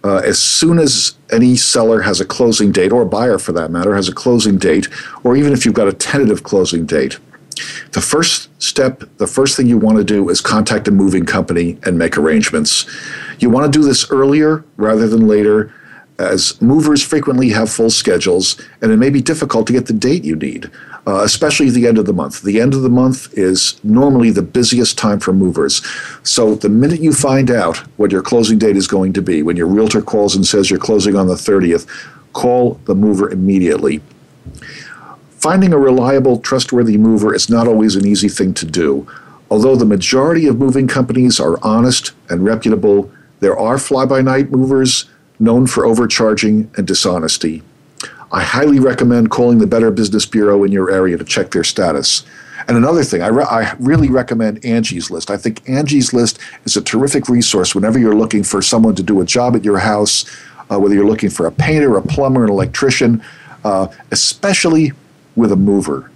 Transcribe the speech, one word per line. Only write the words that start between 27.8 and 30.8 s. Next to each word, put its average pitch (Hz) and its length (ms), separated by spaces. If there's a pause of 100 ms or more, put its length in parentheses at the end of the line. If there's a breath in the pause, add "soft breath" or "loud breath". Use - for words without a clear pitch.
what 104 140
your 95 100
closing 113 360
date 104 200
is 95 100
going 95 260
to 98 80
be, 82 220
when 82 140
your 82 100
realtor 107 340
calls 104 340
and 95 100
says 98 240
you're 95 100
closing 101 360